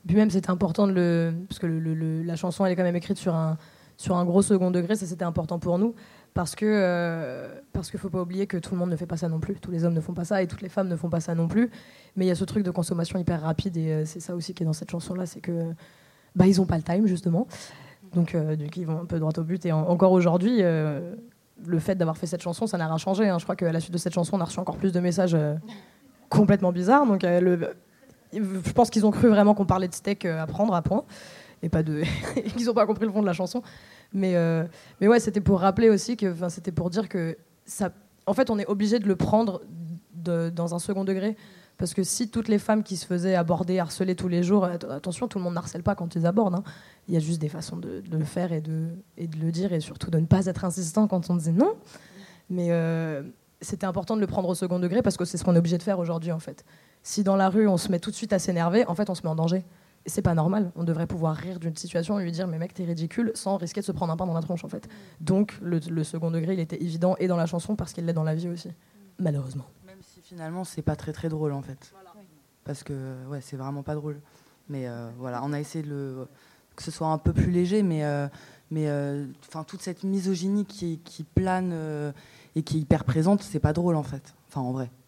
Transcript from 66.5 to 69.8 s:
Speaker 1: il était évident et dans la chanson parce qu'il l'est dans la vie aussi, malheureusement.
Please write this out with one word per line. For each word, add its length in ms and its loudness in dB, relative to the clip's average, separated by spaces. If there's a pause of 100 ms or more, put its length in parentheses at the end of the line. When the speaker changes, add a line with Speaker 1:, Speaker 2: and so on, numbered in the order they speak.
Speaker 1:
il 60 -2
était 220 -6
évident 380 0
et 80 0
dans 100 2
la 100 0
chanson 280 -4
parce 180 -8
qu'il 120 -8
l'est 80 0
dans 100 0
la 120 0
vie 120 -4
aussi, 220 -8 (500)
malheureusement. 460 -2 (200)